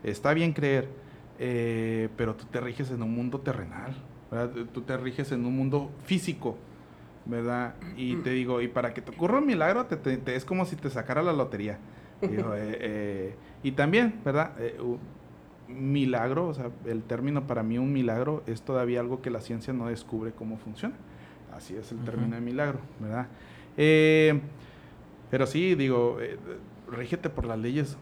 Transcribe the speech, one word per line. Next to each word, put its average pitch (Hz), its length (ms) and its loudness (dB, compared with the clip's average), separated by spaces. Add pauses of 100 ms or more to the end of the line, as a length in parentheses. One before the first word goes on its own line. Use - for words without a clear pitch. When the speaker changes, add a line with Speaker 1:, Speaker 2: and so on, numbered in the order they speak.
Speaker 1:
Está 110 300 2
bien 165 200 4
creer, 139 340 2 (520)
eh, 113 760 0
pero 113 180 0
tú - 100 -14
te 123 160 -4
riges 123 300 -4
en 117 120 -4
un 113 100 0
mundo 123 280 -2
terrenal, 107 520 -4 (380)
¿verdad? 120 200 -2 (220)
Tú 123 80 -6
te 127 160 -4
riges 131 340 -4
en 120 140 0
un 123 100 0
mundo 139 360 2 (140)
físico, - 520 0 (680)
¿verdad? 120 500 -2 (200)
Y 127 220 -2
te 131 140 0
digo, 127 280 2
y 123 80 0
para 120 260 0
que - 80 -8
te - 100 -12
ocurra 180 260 2
un 294 80 4
milagro, 208 400 4
te, 180 100 -2
te, 131 220 0
te, 131 180 -2
es 131 100 -2
como 185 200 2
si - 100 -6
te 147 140 -4
sacara 127 320 0
la 170 120 4
lotería. 107 440 0 (440)
Digo, 185 320 0
Speaker 2:
<laughs> - 20 -2
Speaker 1:
eh, 107 260 -4
eh, 101 540 -2 (260)
y 135 120 0
también, 190 520 4
¿verdad? 147 340 2
Eh, 117 220 -4
u-, 120 160 -2 (680)
milagro, 135 800 2
o 160 60 -2
sea, 123 160 -4 (160)
el 113 180 -2
término 139 440 0
para 117 160 0
mí 113 140 0
un 135 160 2
milagro 127 540 2
es 113 160 -4
todavía 123 360 2
algo 123 220 -2
que - 80 -2
la 117 100 -2
ciencia 117 340 -6
no 120 140 -2
descubre 113 440 -4
cómo 110 260 -8
funciona. 110 380 -8 (600)
Así - 200 -12
es 107 160 -10
el 117 60 -8
Speaker 2:
Ujú. 120 100 -6
Speaker 1:
término 117 280 -2
de 117 60 -6
milagro, 131 380 -2 (200)
¿verdad? 110 280 -4 (500)
Eh, 156 600 8 (920)
pero 131 180 4
sí, 175 280 4
digo, 123 440 4
eh, - 180 -6 (540)
rígete 123 380 -4
por 117 160 -2
las 113 140 -2
leyes 135 420 0